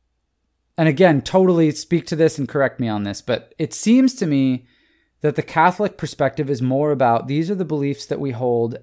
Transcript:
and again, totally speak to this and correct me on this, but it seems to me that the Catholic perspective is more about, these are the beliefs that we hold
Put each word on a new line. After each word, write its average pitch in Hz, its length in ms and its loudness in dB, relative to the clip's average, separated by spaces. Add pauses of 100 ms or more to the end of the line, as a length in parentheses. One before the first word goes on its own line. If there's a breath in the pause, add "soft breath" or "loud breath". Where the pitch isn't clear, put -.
(800)
and 160 100 4
again, 151 320 4
totally 180 500 2
speak 165 360 -2
to 170 80 -6
this 156 240 2
and 131 100 -4
correct 139 300 -2
me 120 80 -2
on 104 160 -4
this, 101 180 -6
but - 380 -6
it 147 120 -4
seems 254 440 2
to - 100 -4
me 135 400 0 (560)
that 147 140 -2
the 151 80 -2
Catholic 180 520 0
perspective 143 540 -4
is 127 120 -4
more 135 300 0
about, 120 360 2
these 160 240 -2
are 208 40 -2
the 185 100 -4
beliefs 143 420 -4
that 147 120 -6
we 139 120 -4
hold 117 520 -2